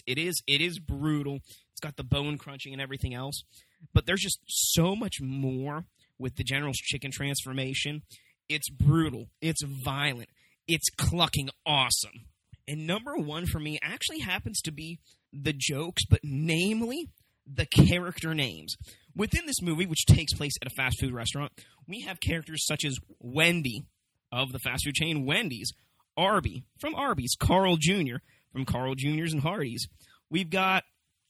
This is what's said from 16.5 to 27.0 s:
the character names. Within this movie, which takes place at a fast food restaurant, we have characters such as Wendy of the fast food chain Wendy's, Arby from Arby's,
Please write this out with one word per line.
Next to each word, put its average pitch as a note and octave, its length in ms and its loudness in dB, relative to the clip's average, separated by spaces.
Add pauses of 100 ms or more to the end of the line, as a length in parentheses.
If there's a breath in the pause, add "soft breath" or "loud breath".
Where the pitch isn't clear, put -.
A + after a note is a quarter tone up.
the C#3+ 200 -2
character F3+ 680 4
names. G2+ 420 -4 (400 loud breath)
Within A3 300 0
this C#4 160 -2
movie, F3 240 0
which D#3+ 200 0
takes - 280 8
place D3 280 -2
at - 60 -6
a - 80 -10
fast B2+ 240 0
food C3 140 -2
restaurant, B2+ 380 -4 (360 soft breath)
we G3+ 140 -10
have F#3 200 -10
characters D#3+ 440 -2
such D3+ 200 -2
as C3+ 120 -2 (220)
Wendy C#3+ 640 2 (480)
of B2+ 200 -2
the C3 80 -6
fast C3 260 -2
food C#3+ 100 -2
chain D#3 300 0
Wendy's, C#3+ 480 -2 (420)
Arby F3+ 480 2 (160)
from D#4 160 -6
Arby's, C#3 420 0